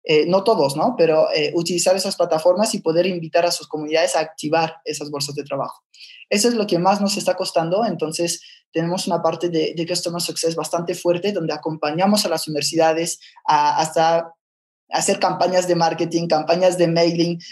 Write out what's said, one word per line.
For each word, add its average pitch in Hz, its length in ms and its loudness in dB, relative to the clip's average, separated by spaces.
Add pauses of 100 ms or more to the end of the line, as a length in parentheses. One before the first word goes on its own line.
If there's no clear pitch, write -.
eh, 151 220 4
no 190 180 2
todos, 156 320 2
¿no? 202 200 0
Pero, 160 340 4
eh, 151 240 -2
utilizar 175 400 0
esas 196 220 -2
plataformas 180 560 2
y 202 80 -6
poder 165 240 2
invitar 170 400 0
a 175 80 0
sus 160 160 -8
comunidades 156 480 -2
a 160 40 2
activar 160 560 -2 (100)
esas 147 240 -10
bolsas 143 240 -6
de 143 100 -8
trabajo. 139 380 -8 (480)
Eso 208 180 2
es 240 60 2
lo 208 120 0
que 175 120 0
más 196 240 2
nos 196 160 0
está 180 180 -2
costando. 180 480 -2
Entonces, 170 560 -4 (320)
tenemos 170 340 -2
una 170 140 0
parte 165 300 -2
de, 160 260 -2
de 170 100 -4
Customer 175 360 -4
Success 165 320 -4
bastante 170 400 -4
fuerte, 175 380 0
donde 165 200 -4
acompañamos 160 720 0
a 185 60 -2
las 160 180 -2
universidades 160 720 0 (260)
a, 147 300 2
hasta 165 560 2 (640)
hacer 180 240 0
campañas 180 480 0
de 175 80 2
marketing, 170 540 0
campañas 175 480 2
de 175 100 4
mailing 170 520 2 (140)